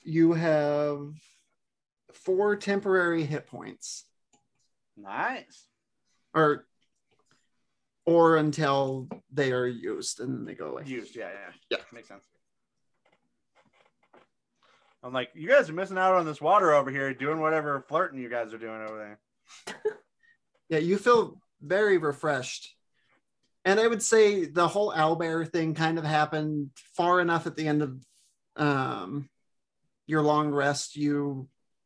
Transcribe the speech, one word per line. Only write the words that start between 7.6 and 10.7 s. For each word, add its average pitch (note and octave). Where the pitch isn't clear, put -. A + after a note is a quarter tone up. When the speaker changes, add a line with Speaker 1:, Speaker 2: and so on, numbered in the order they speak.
Speaker 1:
or E3
until C#3
they C3+
are B2
used A#2
and B2+
then A#2+
they -
go -
away. -